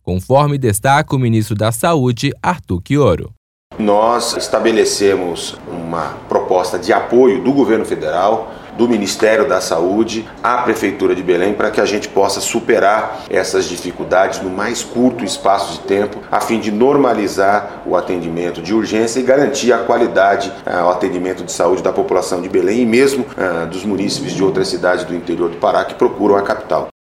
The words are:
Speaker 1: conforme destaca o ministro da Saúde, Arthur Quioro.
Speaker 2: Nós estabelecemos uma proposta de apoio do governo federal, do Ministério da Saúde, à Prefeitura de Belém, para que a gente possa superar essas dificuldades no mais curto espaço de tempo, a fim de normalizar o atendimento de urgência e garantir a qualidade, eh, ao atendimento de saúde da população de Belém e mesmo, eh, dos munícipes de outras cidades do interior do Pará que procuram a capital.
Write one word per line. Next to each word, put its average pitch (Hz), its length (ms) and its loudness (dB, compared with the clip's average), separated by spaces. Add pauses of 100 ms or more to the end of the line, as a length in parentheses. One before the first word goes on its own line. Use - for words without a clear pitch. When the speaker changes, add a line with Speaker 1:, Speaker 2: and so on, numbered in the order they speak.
Speaker 1:
conforme 135 560 2
destaca 135 580 2
o 135 40 0
ministro 113 380 0
da 107 160 0
Saúde, 139 580 0 (100)
Arthur 156 400 -4
Quioro. 131 520 2 (460)
Speaker 2:
Nós 110 580 2
estabelecemos 101 1200 0 (120)
uma 82 460 -6 (140)
proposta - 500 0
de 92 140 0
apoio 117 500 4
do 127 100 2
governo 110 320 2
federal, 87 720 -2 (240)
do 120 100 2
Ministério 107 580 2
da 92 140 0
Saúde, 104 640 -2 (180)
à 120 200 0
Prefeitura 95 520 0
de 90 80 -6
Belém, 90 300 2
para 104 180 -2
que 107 100 0
a 104 40 4
gente 101 240 -2
possa 98 320 0
superar 110 880 0
essas - 400 0
dificuldades 90 720 -2
no 95 80 -6
mais 101 340 -4
curto 120 420 0
espaço 98 500 0
de - 60 -12
tempo, 101 380 -2 (120)
a 98 100 0
fim 113 180 -2
de 107 120 -4
normalizar 107 1120 2
o 80 100 -2
atendimento 85 680 -4
de 85 100 -4
urgência 110 480 0
e 123 40 -2
garantir 123 480 2
a 117 60 4
qualidade, 101 720 2 (140)
eh, - 100 -4
ao 87 160 2
atendimento 90 540 -2
de - 80 -12
saúde 87 300 0
da 95 100 0
população 92 480 -2
de 92 80 -8
Belém 98 340 0
e 117 40 2
mesmo, 127 400 2 (100)
eh, 85 300 -2
dos 90 180 -10
munícipes 98 480 -4
de 90 100 -2
outras 92 260 0
cidades 90 360 0
do 87 100 -8
interior 85 360 -4
do 82 60 -10
Pará 95 280 0
que - 100 -10
procuram 104 420 2
a 98 60 2
capital. 101 440 -2 (180)